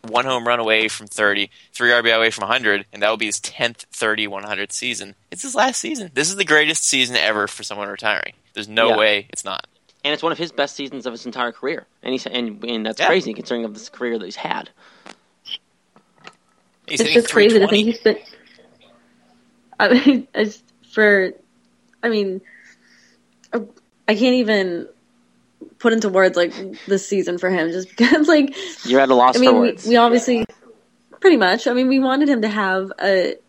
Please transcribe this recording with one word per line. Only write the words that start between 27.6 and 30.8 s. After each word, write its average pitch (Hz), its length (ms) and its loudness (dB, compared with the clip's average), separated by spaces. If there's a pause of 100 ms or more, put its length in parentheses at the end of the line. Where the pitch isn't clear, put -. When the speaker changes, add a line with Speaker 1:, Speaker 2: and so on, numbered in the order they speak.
Speaker 3:
just 185 180 -8
<laughs> - 80 -20
because, 302 300 4
like, 302 280 4 (300)
Speaker 2:
You're 131 160 4
at 135 80 4
a 131 60 6
loss 127 200 6
Speaker 3:
I 240 40 2
mean, 254 100 6
Speaker 2:
for 247 100 6
Speaker 3:
we, 240 100 4
Speaker 2:
words. - 180 -8
Speaker 3:
we 240 80 4
obviously, 233 500 4 (720)